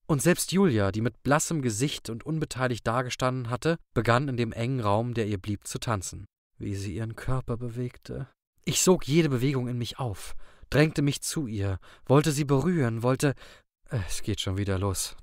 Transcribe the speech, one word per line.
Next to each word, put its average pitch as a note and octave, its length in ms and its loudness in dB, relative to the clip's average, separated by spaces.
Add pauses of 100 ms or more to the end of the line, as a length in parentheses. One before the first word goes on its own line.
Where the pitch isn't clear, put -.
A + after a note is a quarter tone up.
Und D3 140 2
selbst E3+ 320 2
Julia, A#2+ 400 4
die G#2+ 80 -2
mit A#2+ 220 -4
blassem D3 400 2
Gesicht B2 480 -2
und A#2 160 -8
unbeteiligt B2+ 600 -2
dagestanden B2 640 -2
hatte, D#3 280 0 (160)
begann B2 340 4
in B2+ 80 -2
dem A2+ 160 -2
engen B2 280 -2
Raum, A2+ 340 2
der A2 120 0
ihr G#2 120 -2
blieb, - 280 -6
zu - 120 -8
tanzen. F#2+ 480 -4 (320)
Wie G#2 160 -6
sie G2 200 -6
ihren A2+ 220 -6
Körper B2+ 400 -4
bewegte. B2 720 -8 (360)
Ich - 180 0
sog F#3 260 4
jede D#3 200 4
Bewegung C3 380 0
in B2 120 -4
mich A#2 200 -6
auf, A#2 360 -6 (360)
drängte D3+ 320 4
mich C#3+ 200 0
zu D3 260 -4
ihr, G2 320 -4 (260)
wollte D3+ 240 6
sie D3 140 0
berühren, C3+ 580 0
wollte, C3 320 2 (540)
„Es - 340 -2
geht G#2 180 -2
schon F#2+ 160 -4
wieder G2 220 -2
los“, G2 440 -2